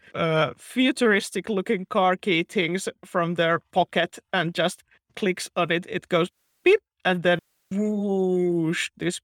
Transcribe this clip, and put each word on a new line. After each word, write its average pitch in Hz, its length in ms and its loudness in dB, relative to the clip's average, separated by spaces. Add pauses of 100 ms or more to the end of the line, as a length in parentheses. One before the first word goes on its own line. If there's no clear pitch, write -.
(140)
uh, 160 440 0
futuristic 233 920 0
looking 190 400 -2
car 185 260 2
key 170 280 0
things 180 440 -4 (160)
from 175 320 -2
their 165 240 2 (120)
pocket 175 480 0 (140)
and 170 200 -2
just 170 300 -2 (320)
clicks 185 400 -4
on 175 160 0
it. 175 180 -2
It - 200 -8
goes 175 200 0 (340)
beep, 403 160 6 (240)
and 180 200 0
then 175 160 4 (320)
whoosh, 185 1300 0
this 165 260 -4